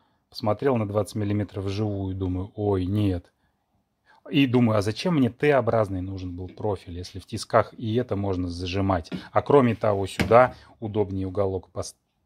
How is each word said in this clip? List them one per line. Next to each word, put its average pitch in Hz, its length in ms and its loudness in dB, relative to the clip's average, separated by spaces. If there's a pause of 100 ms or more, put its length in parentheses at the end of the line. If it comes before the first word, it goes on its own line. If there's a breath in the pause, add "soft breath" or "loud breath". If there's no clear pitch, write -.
(300 soft breath)
посмотрел 120 480 0
на 107 100 -2
двадцать 101 280 -2
миллиметров 104 480 -2
вживую, 98 500 -4
думаю, 92 420 -4
ой, 98 300 0
нет. 98 440 -2 (1000 soft breath)
И 139 160 4
думаю, 117 320 4
а 101 40 4
зачем 131 340 -2
мне 127 140 4
Т-образный 113 680 0
нужен 92 340 -8
был 90 140 -10
профиль, 92 500 -8
если 90 220 -14
в - 60 -18
тисках - 500 0
и 110 180 -4
это 123 220 -2
можно 92 320 -2
зажимать? 92 640 -2 (200 loud breath)
А 104 120 0
кроме 123 340 4
того, 98 300 0
сюда 117 480 4 (260 loud breath)
удобнее 98 480 -4
уголок 95 440 -4
пос-, - 220 -10 (320)